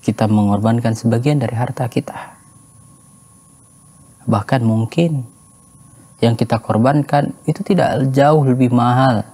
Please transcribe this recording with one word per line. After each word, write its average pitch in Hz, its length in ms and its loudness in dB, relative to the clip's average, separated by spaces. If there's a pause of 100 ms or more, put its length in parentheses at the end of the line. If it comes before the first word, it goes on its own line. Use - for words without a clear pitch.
Kita 107 240 0
mengorbankan 107 640 0
sebagian 120 480 0
dari 113 160 -4
harta 127 320 -4
kita. - 480 -8 (1900)
Bahkan 113 320 0
mungkin 117 640 -2 (960)
yang 113 160 0
kita 113 240 -2
korbankan 143 800 0
itu 156 240 -4
tidak 175 480 0
jauh 143 320 4
lebih 127 240 2
mahal 123 640 2